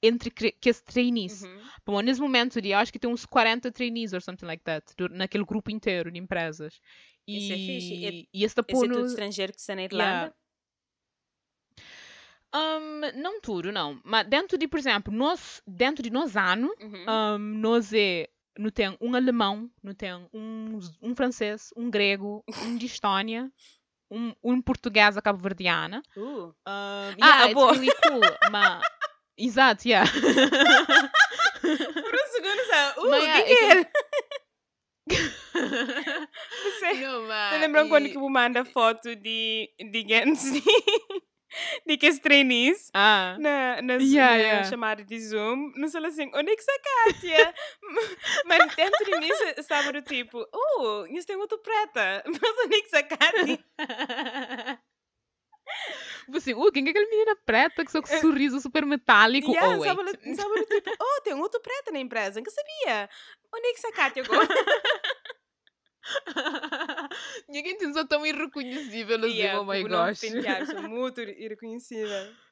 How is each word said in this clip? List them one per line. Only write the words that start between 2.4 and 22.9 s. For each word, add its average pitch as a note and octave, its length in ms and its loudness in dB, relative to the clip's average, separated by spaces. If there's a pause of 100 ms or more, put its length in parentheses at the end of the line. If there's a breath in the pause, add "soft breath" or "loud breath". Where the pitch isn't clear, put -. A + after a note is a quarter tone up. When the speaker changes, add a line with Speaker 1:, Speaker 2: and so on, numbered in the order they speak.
Speaker 1:
eu G3 180 0
acho A#3 160 0
que A3+ 60 -12
tem A#3+ 120 -4
uns A#3+ 140 -6
quarenta A#3+ 460 0
trainees A#3 420 -6
or F3+ 80 -6
something F3+ 260 -14
like D#3+ 180 -10
that, D#3 320 -8
do-, F3+ 120 -4
naquele F#3+ 360 -4
grupo G#3+ 260 -6
inteiro F3+ 400 -4
de F3 80 -14
empresas. E3 600 -8 (540 soft breath)
Speaker 2:
Isso G3+ 200 -6
é F#3+ 60 -6
fixe. F3+ 420 -8
Speaker 1:
E, F#3 200 -8
Speaker 2:
E - 120 -20
Speaker 1:
e F#3+ 120 -2
esse A3 100 -2
tá A#3+ 120 0
Speaker 2:
esse B3 180 2
é A#3+ 40 -2
tudo B3 160 -2
Speaker 1:
pondo - 20 -
Speaker 2:
estrangeiro G3+ 460 -6
que - 60 -20
está G3+ 160 -10
na F#3+ 80 -6
Irlanda? F#3+ 440 -2
Speaker 1:
Yeah. - 80 -16 (2250 loud breath)
Hum, D#4 480 -4 (140)
não F#4 260 -8
tudo, F#3 300 -6
não. D3 320 -6
Mas G#3 240 0
dentro C#4+ 300 0
de, D4+ 100 -2
por D#4 120 -4
exemplo, G#3 340 -2
nós, C#4+ 540 -2
dentro B3 360 -2
de A#3 60 -6
nós B3+ 260 -4
ano, G3+ 340 0 (100)
Speaker 2:
Uhum. G#3+ 420 -4 (160)
Speaker 1:
hum, - 0 - (220)
nós A3 340 0
é, F#3 360 0 (280)
não G#3+ 120 -4
tem G3 320 -2
um A#3+ 140 -2
alemão, A#3 540 0 (140)
não G3 100 -14
tem F#3+ 200 -10 (200)
um, A3 460 -10 (220)
um A#3+ 140 -6
francês, A3+ 600 -4
um A#3+ 140 -8
grego, G3+ 540 -2 (140)
um A#3 200 -8
de A#3 80 -8
Estónia. A3+ 720 -4